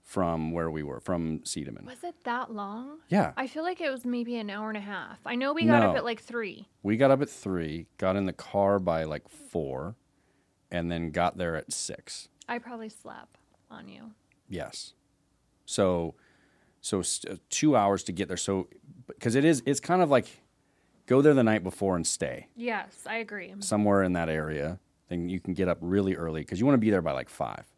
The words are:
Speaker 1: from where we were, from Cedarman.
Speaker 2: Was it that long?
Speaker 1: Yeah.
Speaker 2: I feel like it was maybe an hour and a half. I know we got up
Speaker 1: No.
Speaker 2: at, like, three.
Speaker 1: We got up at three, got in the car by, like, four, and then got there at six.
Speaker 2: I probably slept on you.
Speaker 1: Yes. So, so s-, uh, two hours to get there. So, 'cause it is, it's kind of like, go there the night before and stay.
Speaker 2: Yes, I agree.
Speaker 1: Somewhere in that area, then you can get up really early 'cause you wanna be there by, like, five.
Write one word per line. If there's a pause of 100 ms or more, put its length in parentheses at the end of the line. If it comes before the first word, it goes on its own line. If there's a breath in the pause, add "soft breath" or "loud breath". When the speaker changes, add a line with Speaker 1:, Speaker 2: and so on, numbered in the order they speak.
Speaker 1:
from
where
we
were,
from
Cedarman.
Speaker 2:
Was
it
that
long? (120)
Speaker 1:
Yeah.
Speaker 2:
I
feel
like
it
was
maybe
an
hour
and
a
half.
I
know
we
got
up
Speaker 1:
No.
Speaker 2:
at,
like,
three. (160)
Speaker 1:
We
got
up
at
three, (100)
got
in
the
car
by,
like,
four, (760)
and
then
got
there
at
six. (200)
Speaker 2:
I
probably
slept (340)
on
you. (380)
Speaker 1:
Yes. (680)
So, (640 soft breath)
so
s-,
uh, (120)
two
hours
to
get
there.
So, (540)
'cause
it
is,
it's
kind
of
like, (640)
go
there
the
night
before
and
stay.
Speaker 2:
Yes,
I
agree.
Speaker 1:
Somewhere
in
that
area, (280)
then
you
can
get
up
really
early
'cause
you
wanna
be
there
by,
like,
five. (140)